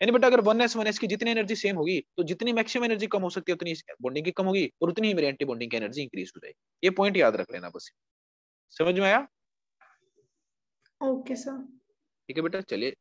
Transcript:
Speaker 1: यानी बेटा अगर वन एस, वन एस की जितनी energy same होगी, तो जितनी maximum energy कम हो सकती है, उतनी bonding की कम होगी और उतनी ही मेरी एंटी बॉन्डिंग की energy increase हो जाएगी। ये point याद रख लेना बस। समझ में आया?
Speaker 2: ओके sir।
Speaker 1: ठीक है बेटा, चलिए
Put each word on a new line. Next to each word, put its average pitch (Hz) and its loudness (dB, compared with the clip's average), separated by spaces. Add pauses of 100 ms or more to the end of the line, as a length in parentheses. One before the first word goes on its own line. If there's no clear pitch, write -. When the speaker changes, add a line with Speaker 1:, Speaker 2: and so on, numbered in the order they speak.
Speaker 1:
यानी 214 4
बेटा 247 6
अगर 247 6
वन 220 4
एस, 226 0
वन 220 -2
एस 214 -2
की 226 -2
जितनी 214 -2
energy 214 -2
same 196 -2
होगी, 165 0 (180)
तो 180 0
जितनी 226 -2
maximum 240 0
energy 220 0
कम 202 -2
हो 180 -2
सकती 180 -2
है, 170 0
उतनी 170 -4 (280)
bonding 135 -4
की 175 -2
कम 190 -2
होगी 190 2 (100)
और 262 4
उतनी 220 2
ही 208 2
मेरी 156 2
एंटी 139 -2
बॉन्डिंग 120 -4
की 117 0
energy 113 -4
increase 120 -8
हो - -20
जाएगी। - -18 (240)
ये 180 4
point 196 2
याद 117 6
रख 95 -4
लेना 90 -12
बस। - -16 (760)
समझ 180 0
में 196 2
आया? 233 4 (1700)
Speaker 2:
ओके 269 -2
sir। 269 -8 (680)
Speaker 1:
ठीक 135 -10
है 160 0
बेटा, 185 -4
चलिए 123 -4